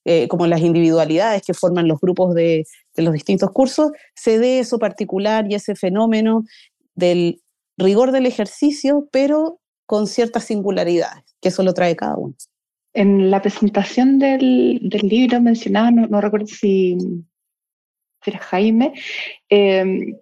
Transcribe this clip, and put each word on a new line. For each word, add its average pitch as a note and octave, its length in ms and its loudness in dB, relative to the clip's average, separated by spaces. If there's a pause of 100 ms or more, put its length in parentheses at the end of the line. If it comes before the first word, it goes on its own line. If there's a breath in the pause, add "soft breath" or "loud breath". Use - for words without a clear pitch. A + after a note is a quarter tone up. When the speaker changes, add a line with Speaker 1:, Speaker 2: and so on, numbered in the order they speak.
Speaker 1:
eh, E3 200 2
como E3+ 200 0
las E3+ 160 2
individualidades E3+ 800 2
que - 100 -4
forman F3 340 0
los D#3 140 0
grupos F3+ 340 0
de, E3 300 0 (300 loud breath)
de E3 80 -4
los E3 100 0
distintos F#3 380 -2
cursos, C#4 420 0 (220 loud breath)
se A3 240 0
dé B3+ 200 2
eso A#3+ 200 -2
particular G#3 680 -2
y G3+ 80 -4
ese G#3 220 -6
fenómeno A3 680 0 (500 loud breath)
del F3 480 0 (340)
rigor G3+ 340 2
del C4 140 0
ejercicio, C#4+ 880 -2
pero D4+ 480 0 (240)
con G#3+ 220 -2
ciertas A3+ 380 -4
singularidades, F3+ 800 -4 (180)
que F#3 80 0
eso F#3 120 -2
lo F#3 120 2
trae F3 200 0
cada D3 220 -6
uno. C#3+ 180 -10 (600)
Speaker 2:
En G3 360 4
la G3 120 2
presentación G#3+ 760 0
del, B3+ 640 2
del G3+ 240 -2
libro A#3+ 360 2
mencionaba, A3+ 480 2
no, A#3 160 4
no G#3 160 0
recuerdo G#3 240 -2
si, F#3+ 500 0 (1300)
si - 80 -4
era F#3+ 80 -4
Jaime, A3 560 0 (560 loud breath)
eh, G3 720 2